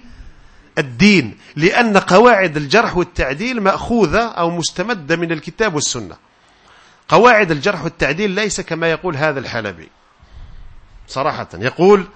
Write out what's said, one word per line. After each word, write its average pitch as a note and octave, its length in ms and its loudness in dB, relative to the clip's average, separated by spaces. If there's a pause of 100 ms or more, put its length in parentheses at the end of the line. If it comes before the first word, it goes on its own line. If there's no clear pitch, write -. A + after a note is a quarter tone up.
(760)
الدين، C#3 600 2 (180)
لأن G3+ 420 2
قواعد F#3+ 600 4
الجرح F3 400 0
والتعديل F3 640 -4
مأخوذة F#3+ 600 0
أو F3 280 -2
مستمدة E3+ 680 -4
من E3+ 160 -2
الكتاب E3 440 -4
والسنة. G#2+ 400 -6 (920)
قواعد G#3 440 4
الجرح E3 320 -4
والتعديل D#3+ 480 -4
ليس G3+ 300 -4
كما E3 300 -2
يقول D#3+ 260 -4
هذا D3 220 -2
الحلبي G#2 500 -8 (1160)
صراحة، C3 460 -6
يقول: F3 520 2 (100)